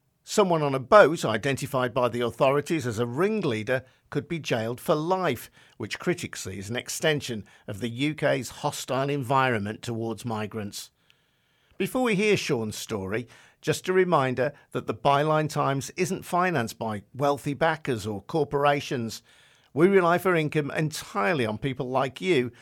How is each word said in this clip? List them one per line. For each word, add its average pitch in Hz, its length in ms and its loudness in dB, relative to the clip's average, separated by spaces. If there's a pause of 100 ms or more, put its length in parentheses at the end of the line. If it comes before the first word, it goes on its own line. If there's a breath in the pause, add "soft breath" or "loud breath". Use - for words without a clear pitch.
(220)
Someone 175 400 2
on 139 140 0
a - 20 -2
boat 165 460 8
identified 127 680 -2
by 123 160 2
the 117 120 -4
authorities 139 680 2
as 113 140 -2
a 120 40 0
ringleader 127 800 -2 (280 soft breath)
could 143 180 -4
be 165 100 -6
jailed 120 420 -4
for 175 140 0
life, 165 560 -2 (260 soft breath)
which 107 220 -10
critics - 460 -6
see 98 160 -10
as 98 100 -10
an 117 60 -6
extension 131 680 -2 (220 soft breath)
of 107 140 -10
the 120 80 -4
U 139 260 -2
K's 139 360 0
hostile 139 600 -4
environment 127 720 0
towards 113 420 -6
migrants. 107 680 -8 (880)
Before 254 240 -2
we 233 120 2
hear 202 220 4
Sean's 113 400 -2
story, 107 500 -6 (360 soft breath)
just - 260 -4
a 185 60 0
reminder 139 580 2 (200 soft breath)
that 131 140 -4
the 127 60 -2
Byline 147 560 2
Times 139 480 -2
isn't 180 300 -4
financed 175 520 0
by 107 260 -6 (100)
wealthy 143 400 0
backers 143 520 -2
or 104 140 -6
corporations. 143 1000 -2 (500 soft breath)
We 165 160 6
rely 175 300 6
for 180 180 2
income 151 360 0
entirely 160 720 -2
on 107 100 -2
people 131 320 -6
like 131 320 -2
you, 143 420 2